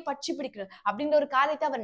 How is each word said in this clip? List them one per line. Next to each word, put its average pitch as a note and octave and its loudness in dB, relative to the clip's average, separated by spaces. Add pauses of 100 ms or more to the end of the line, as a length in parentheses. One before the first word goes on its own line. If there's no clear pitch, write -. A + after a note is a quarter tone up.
பற்றி C#4 -6
பிடிக்கணும் G#3+ -8 (100)
அப்படின்ற C#4 0
ஒரு C#4+ 0
காரியத்தை D4 2
அவர் C4 -4